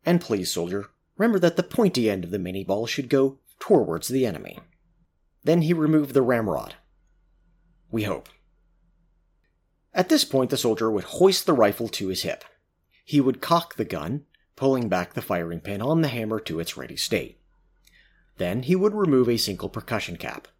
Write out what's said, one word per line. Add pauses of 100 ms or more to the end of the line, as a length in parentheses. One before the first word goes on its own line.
And
please,
soldier, (280)
remember
that
the
pointy
end
of
the
mini
ball
should
go (200)
towards
the
enemy. (840)
Then
he
removed
the
ramrod. (1160)
We
hope. (1600)
At
this
point,
the
soldier
would
hoist
the
rifle
to
his
hip. (640)
He
would
cock
the
gun, (320)
pulling
back
the
firing
pin
on
the
hammer
to
its
ready
state. (1000)
Then
he
would
remove
a
single
percussion
cap. (100)